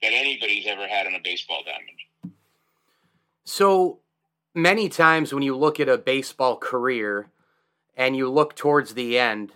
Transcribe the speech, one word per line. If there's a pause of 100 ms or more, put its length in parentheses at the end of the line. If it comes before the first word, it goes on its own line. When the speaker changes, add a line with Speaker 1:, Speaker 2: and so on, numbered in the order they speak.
Speaker 1:
that
anybody's
ever
had
on
a
baseball
diamond. (1120)
Speaker 2:
So (540)
many
times
when
you
look
at
a
baseball
career (680)
and
you
look
towards
the
end